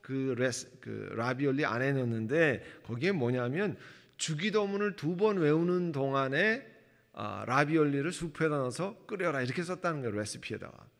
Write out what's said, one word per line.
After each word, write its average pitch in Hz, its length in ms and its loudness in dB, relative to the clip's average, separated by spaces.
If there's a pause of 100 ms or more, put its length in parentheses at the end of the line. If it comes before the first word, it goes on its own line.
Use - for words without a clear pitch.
그 135 360 -2
레스-, 127 320 -2 (120)
그 104 340 -8
라비올리 135 500 2
안에 123 280 2
넣는데 120 720 2 (200)
거기에 123 280 -2
뭐냐면 127 640 0 (420)
"주기도문을 202 800 0
두 175 220 -2
번 208 200 4
외우는 170 540 2
동안에, 139 720 0 (480)
아, 104 340 -6
라비올리를 147 640 4
수프에다 160 460 -2
넣어서 139 400 -4 (100)
끓여라." 175 340 -2
이렇게 131 220 -2
썼다는 170 380 -4
거예요, 110 140 -2
레시피에다가. 107 600 -6 (220)